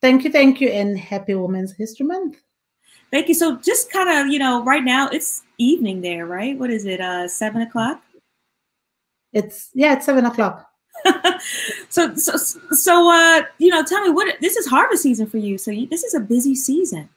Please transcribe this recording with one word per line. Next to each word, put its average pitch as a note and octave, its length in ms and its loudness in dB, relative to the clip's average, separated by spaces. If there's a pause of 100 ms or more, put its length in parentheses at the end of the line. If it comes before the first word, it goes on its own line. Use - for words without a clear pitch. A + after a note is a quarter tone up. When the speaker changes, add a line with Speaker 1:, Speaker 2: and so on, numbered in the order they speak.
Speaker 1:
Thank C4 240 4
you, D#4 60 0
thank C4+ 320 4
you, B3+ 80 2
and G3+ 280 -2
happy G3 360 -6
Women's F#3 380 -4
History A3+ 340 -8
Month. F4 320 -6 (720)
Speaker 2:
Thank D#4 180 -2
you. E4 60 4
So E4 240 0
just - 340 -2
kinda, E4+ 400 0
you D4 60 0
know, B3 260 0
right C4+ 180 2
now B3+ 280 2
it's - 320 -8 (160)
evening A#3+ 420 0
there, F3 240 -6
right? G#3 340 -6
What B3+ 120 -4
is G#3 160 -4
it, F#3 160 -6
uh, F3+ 260 -6
seven G#3+ 320 -4
o'clock? A#3 420 -4 (1300)
Speaker 1:
It's, - 400 -4
yeah, C#4+ 220 4
it's C#4 100 -6
seven C4 180 2
o'clock. A#3 420 -4 (380)
Speaker 2:
<laughs> F#4 360 0 (500)
So, E4+ 260 0
so, - 200 -2
so, E4+ 760 2
uh, E4 320 6 (160)
you E4 100 6
know, E4+ 140 2
tell G4 200 -2
me, F#4+ 80 2
what, F4+ 300 0
this G4 160 -2
is G#4 100 -4
harvest E4+ 360 2
season A3 240 0
for A3 120 -6
you. G3+ 200 -4
So G#3+ 120 -8
you, G#3+ 160 -6
this E4+ 160 -6
is A4+ 120 -8
a D4+ 60 0
busy B3 340 0
season. C4 640 -4